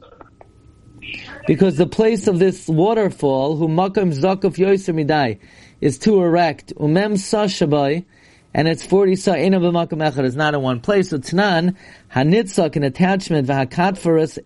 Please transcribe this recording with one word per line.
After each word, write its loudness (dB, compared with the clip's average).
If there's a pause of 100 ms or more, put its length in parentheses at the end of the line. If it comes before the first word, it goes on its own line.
(1500)
because 2
the 2
place 0
of 2
this 0
waterfall, 0
who -2
makam 0
zakuf -2
yoser 0
midai, 0 (440)
is 0
too 2
erect. 0
Umem 0
sa -2
shabai, 0 (480)
and 0
it's -4
forty 2
sa 0
ina 2
b'makam -2
echad, -2
is -2
not 0
in -2
one -2
place. 0
So -4
tnan, 0 (340)
hanitzak, 0
an 0
attachment, 0
v'hakatferis, 0